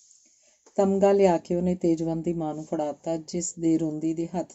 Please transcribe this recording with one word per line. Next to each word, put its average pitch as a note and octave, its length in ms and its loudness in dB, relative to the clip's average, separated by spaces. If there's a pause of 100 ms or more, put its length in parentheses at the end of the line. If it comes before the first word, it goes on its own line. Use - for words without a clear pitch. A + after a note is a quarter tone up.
(760)
ਤਮਗਾ G3 360 4
ਲਿਆ G3 260 4
ਕੇ - 160 -4
ਉਹਨੇ F3 200 0
ਤੇਜਵੰਤ E3 500 -2
ਦੀ F3 80 -2
ਮਾਂ D#3 220 -4
ਨੂੰ D#3 100 -10
ਫੜਾਤਾ, D#3 540 -4
ਜਿਸ E3 360 -6
ਦੇ E3 240 2
ਰੋਂਦੀ D#3+ 360 -2
ਦੇ E3 140 -4
ਹੱਥ F3 260 -6